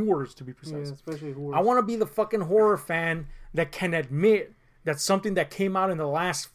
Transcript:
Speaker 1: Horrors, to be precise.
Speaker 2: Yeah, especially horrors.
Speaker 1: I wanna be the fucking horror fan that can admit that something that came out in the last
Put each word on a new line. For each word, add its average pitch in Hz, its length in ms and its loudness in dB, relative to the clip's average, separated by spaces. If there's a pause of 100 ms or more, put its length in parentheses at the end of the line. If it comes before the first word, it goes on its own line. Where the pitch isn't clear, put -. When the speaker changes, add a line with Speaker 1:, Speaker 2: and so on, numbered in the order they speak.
Speaker 1:
Horrors, 160 300 0
to 135 100 -16
be 127 80 -12
precise. 147 360 -10
Speaker 2:
Yeah, 139 60 -10
especially 151 380 -10
horrors. 143 240 -8
Speaker 1:
I 160 40 4
wanna 240 220 4
be 226 140 -2
the 214 100 0
fucking 214 360 -2
horror 208 340 4
fan 165 520 -4 (260)
that 160 160 0
can 175 240 -2
admit 160 600 2 (300)
that 147 140 -2
something 196 360 0
that 156 160 0
came 190 260 0
out 190 140 2
in 170 80 -2
the 151 100 -2
last 165 460 -2